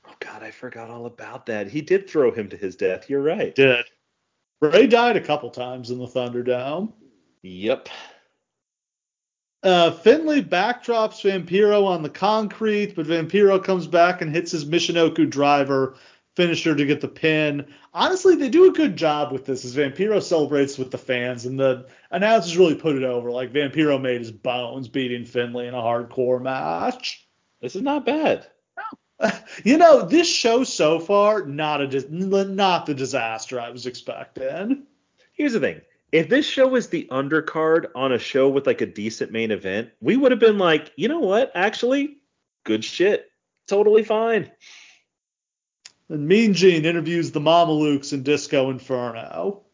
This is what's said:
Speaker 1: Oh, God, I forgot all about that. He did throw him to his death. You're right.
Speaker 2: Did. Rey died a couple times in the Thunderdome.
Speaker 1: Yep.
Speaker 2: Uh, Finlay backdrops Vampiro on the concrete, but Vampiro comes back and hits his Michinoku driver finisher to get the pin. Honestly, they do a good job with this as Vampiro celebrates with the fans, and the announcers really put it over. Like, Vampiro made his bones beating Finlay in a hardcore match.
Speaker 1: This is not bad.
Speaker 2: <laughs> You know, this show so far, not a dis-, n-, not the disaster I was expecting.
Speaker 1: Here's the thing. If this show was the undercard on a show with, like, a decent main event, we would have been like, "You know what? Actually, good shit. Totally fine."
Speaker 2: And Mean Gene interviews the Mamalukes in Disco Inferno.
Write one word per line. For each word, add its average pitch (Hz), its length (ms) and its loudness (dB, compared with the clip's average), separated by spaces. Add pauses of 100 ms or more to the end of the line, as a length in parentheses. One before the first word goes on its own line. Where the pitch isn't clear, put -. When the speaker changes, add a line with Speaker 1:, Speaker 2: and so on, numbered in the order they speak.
Speaker 1:
Oh, - 140 -20
God, - 220 -16
I 110 80 -16
forgot 117 400 -16
all 117 160 -14
about 117 400 -16
that. 104 220 -6
He 139 120 -6
did 185 280 0
throw 135 240 4
him 101 180 -8
to 98 60 -14
his 92 200 -8
death. 92 320 -4
You're 139 140 -2
right. 160 320 -2
Speaker 2:
Did. 127 320 2 (720)
Rey 175 280 6
died 233 280 4
a 175 60 -2
couple 147 280 -4
times 123 400 -10
in 123 80 -6
the 123 80 -8
Thunderdome. 123 880 -4 (500)
Speaker 1:
Yep. 92 460 -6 (1700)
Speaker 2:
Uh, 175 300 4
Finlay 294 500 2
backdrops 220 800 -2
Vampiro 196 640 2
on 175 160 -2
the 147 80 -8
concrete, 208 840 -2
but 160 120 -6
Vampiro 190 560 2
comes 185 240 -2
back 175 340 4
and 156 140 -6
hits 170 180 -4
his 156 140 -6
Michinoku 165 600 2
driver 135 680 0 (400)
finisher 170 400 0
to 147 100 0
get 147 140 0
the - 80 -6
pin. 151 580 -2 (260)
Honestly, 339 440 2
they 285 120 -2
do 339 200 8
a - 40 6
good 269 240 0
job 147 360 0
with 131 120 -8
this 123 200 -6
as 123 100 -12
Vampiro 160 480 0
celebrates 143 560 0
with 127 140 -8
the 123 60 -10
fans, 123 480 -6
and 131 120 -6
the 131 280 0 (260)
announcers 190 440 0
really 170 200 6
put 160 180 -2
it 131 80 -2
over. 120 300 -4
Like, 123 200 -6
Vampiro 143 480 0
made 127 200 -2
his 110 100 -10
bones 123 560 -6
beating 123 380 -6
Finlay 120 420 -6
in 123 80 -10
a 123 80 -6
hardcore 120 580 -2
match. 156 880 -6 (340)
Speaker 1:
This - 160 -10
is 196 60 -6
not 285 240 -4
bad. 277 400 -2 (720)
Speaker 2:
<laughs> - 140 -2 (320)
You 269 140 4
know, 311 240 8
this 302 260 2
show 240 340 0
so 165 380 0
far, 202 440 2
not 147 360 -4
a 139 80 -4
dis-, 135 160 -4
n-, 190 500 -2
not 190 320 0
the 151 80 -4
disaster 123 680 -6
I 120 100 -12
was 123 160 -16
expecting. 143 1000 -8 (480)
Speaker 1:
Here's 285 220 -2
the 220 40 0
thing. 104 220 -2 (320)
If 156 160 2
this 277 180 2
show 262 220 2
was 254 200 0
the 165 220 -6
undercard 156 760 0 (100)
on 131 160 0
a 120 80 0
show 135 280 2
with, 135 200 0
like, 120 120 0
a 113 60 -2
decent 104 460 -8
main 113 180 -4
event, 98 380 -4 (120)
we 180 160 0
would 269 140 4
have 247 80 2
been 220 180 6
like, 160 380 2
"You 165 140 -4
know 320 100 -2
what? 240 380 0
Actually, 247 600 -2 (440)
good 110 220 -2
shit. - 440 -2 (380)
Totally 208 380 4
fine." 220 480 -2 (1600)
Speaker 2:
And 147 200 -6
Mean 208 260 4
Gene 170 300 4
interviews 165 480 -2
the 151 80 -2
Mamalukes 151 720 2
in 139 100 -4
Disco 143 480 0
Inferno. 123 920 -6 (120)